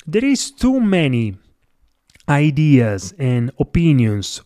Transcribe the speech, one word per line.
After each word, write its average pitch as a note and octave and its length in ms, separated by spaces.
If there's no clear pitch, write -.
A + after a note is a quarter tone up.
there G#3 160
is C#4 280
too C4 260
many C3+ 580
ideas C#3+ 880
and B2 400
opinions B2 880